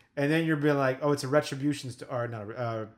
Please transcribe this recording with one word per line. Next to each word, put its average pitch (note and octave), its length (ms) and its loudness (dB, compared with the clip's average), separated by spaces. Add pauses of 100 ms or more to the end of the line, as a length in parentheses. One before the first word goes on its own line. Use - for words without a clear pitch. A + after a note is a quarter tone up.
(180)
And C#3+ 140 2
then E3 140 2
you're D#3+ 120 2
being D3 200 4
like, C3+ 240 2
"Oh, D3 120 2
it's C#3+ 100 -2
a C3+ 40 -4
retribution C#3+ 640 0
sto-, - 200 -14
or A#2+ 160 -2
not A2 220 -8
a, A#2+ 100 -10
uh, A2+ 260 -4 (120)